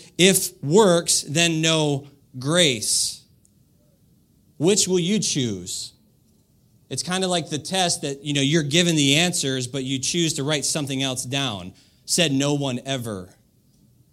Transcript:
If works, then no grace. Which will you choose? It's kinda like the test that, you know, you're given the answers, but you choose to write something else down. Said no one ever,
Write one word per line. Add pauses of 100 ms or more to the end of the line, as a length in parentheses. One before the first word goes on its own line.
(180)
If
works,
then
no (320)
grace. (1300)
Which
will
you
choose? (960)
It's
kinda
like
the
test
that,
you
know,
you're
given
the
answers,
but
you
choose
to
write
something
else
down. (320)
Said
no
one
ever, (800)